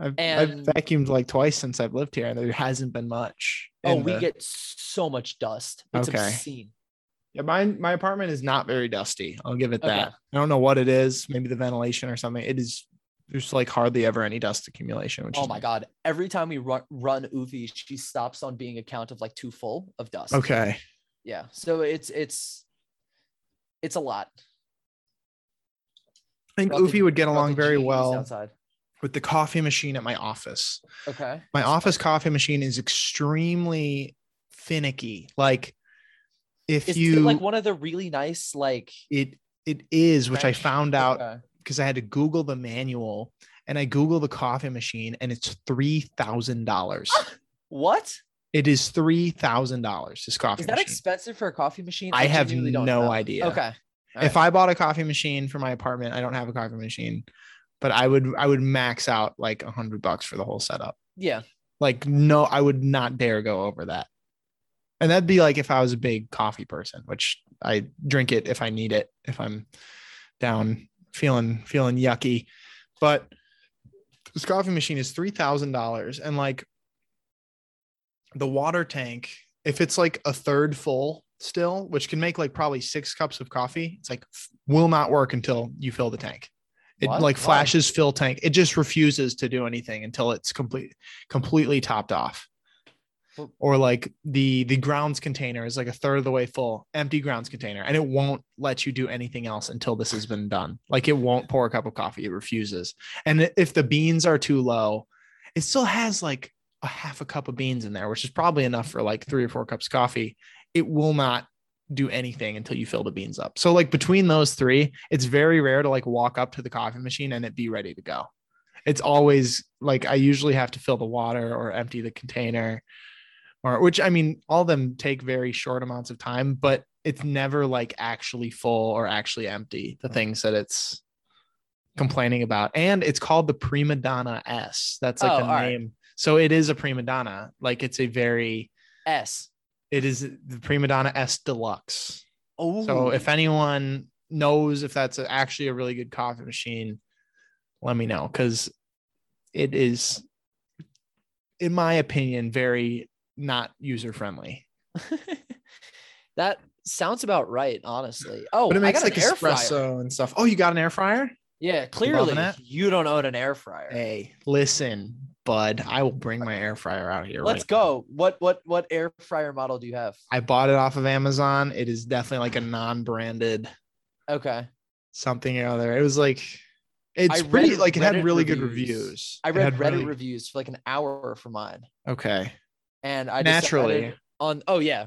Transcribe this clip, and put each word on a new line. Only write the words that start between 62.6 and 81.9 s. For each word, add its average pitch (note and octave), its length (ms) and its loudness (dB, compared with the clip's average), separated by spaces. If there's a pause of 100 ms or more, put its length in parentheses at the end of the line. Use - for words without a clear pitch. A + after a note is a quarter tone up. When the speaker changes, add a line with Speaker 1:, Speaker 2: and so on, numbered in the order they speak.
Speaker 1:
would C#3 220 4
not C3 360 0
dare A2+ 240 2
go G#2 220 -2
over F2+ 220 -6
that. D#2 220 -6 (920)
And E3 100 4
that'd F3+ 160 4
be, F#3 140 8
like, D3 180 6
if C#3 120 -2
I C3 100 6
was B2+ 140 4
a - 20 -2
big A2+ 340 -2
coffee G#2+ 360 -4
person, - 400 -12
which - 340 -4 (240)
I G#2+ 220 0 (200)
drink C3 260 2
it A2+ 160 0
if A#2+ 120 -4
I A2+ 100 -2
need A2 220 -4
it, G#2 160 0 (160)
if B2+ 160 -8
I'm A2 260 -8 (720)
down A2 480 0 (240)
feeling, A#2 540 0
feeling B2+ 300 2
yucky. B2 500 2 (540)
But D3 320 2 (1000)
this D3+ 100 -8
coffee F#3+ 260 0
machine D#3 280 0
is C3 140 -6
three F#3 180 -4
thousand C#3+ 420 0
dollars, A#2 480 -4
and, D3 160 -4
like, C3+ 280 -2 (1700)
the C3+ 140 -2
water D3+ 360 2
tank, B2 460 -8 (340)
if D3 160 0
it's, - 180 2
like, E3+ 260 2
a C#3+ 80 0
third C#3+ 440 2
full C#3 460 -2 (160)
still, F3+ 500 -4
which D3+ 200 -2